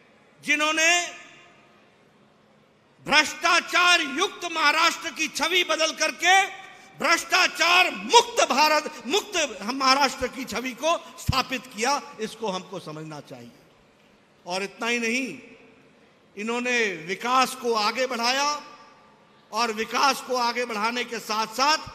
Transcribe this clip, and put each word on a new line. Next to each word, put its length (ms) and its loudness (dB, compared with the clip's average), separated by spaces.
जिन्होंने 800 0
भ्रष्टाचार 960 4
युक्त 500 -4
महाराष्ट्र 600 2
की 160 -4
छवि 360 0
बदल 280 0
करके 760 2
भ्रष्टाचार 920 2
मुक्त 580 4
भारत, 580 2
मुक्त 560 -2
महाराष्ट्र 640 2
की 180 -10
छवि 260 -6
को 480 -4
स्थापित 460 -2
किया। 360 -2
इसको 280 -6
हमको 320 -6
समझना 400 -12
चाहिए। 320 -18
और 180 -4
इतना 240 -8
ही 120 0
नहीं, 400 -4
इन्होंने 560 -2
विकास 600 0
को 180 -2
आगे 340 0
बढ़ाया 560 -2
और 200 0
विकास 500 0
को 140 -4
आगे 300 0
बढ़ाने 380 -2
के 160 -8
साथ 280 -4
साथ 300 2